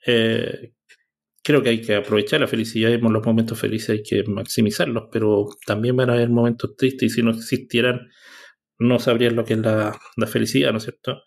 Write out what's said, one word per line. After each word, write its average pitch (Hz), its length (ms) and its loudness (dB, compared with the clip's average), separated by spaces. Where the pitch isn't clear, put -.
Eh, 113 640 0
creo 147 200 4
que 123 80 2
hay 113 100 2
que 110 140 -2
aprovechar 107 460 0
la 117 60 0
felicidad 113 440 0
y 117 80 2
los 110 280 2
momentos 113 320 0
felices 110 320 -4
hay 107 120 0
que 104 220 -2
maximizarlos, 110 880 -2
pero 107 380 2
también 113 300 0
van 127 140 2
a 120 40 2
haber 120 140 2
momentos 117 480 0
tristes 131 360 0
y - 40 -6
si 123 60 0
no 117 80 2
existieran, 123 800 -2
no 120 200 2
sabrían 117 380 2
lo 117 80 0
que 113 100 -2
es 110 60 0
la, 107 380 0
la 110 100 -2
felicidad, 120 460 0
¿no 110 60 -2
es 110 60 -8
cierto? - 420 -10